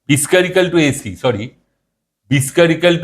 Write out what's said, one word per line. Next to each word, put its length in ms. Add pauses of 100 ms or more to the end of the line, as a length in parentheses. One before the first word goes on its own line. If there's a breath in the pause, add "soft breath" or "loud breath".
বি 100
স্কয়ার 280
equal 260
to 80
এসি, 380
সরি, 340 (760)
বি 120
স্কয়ার 300
equal 340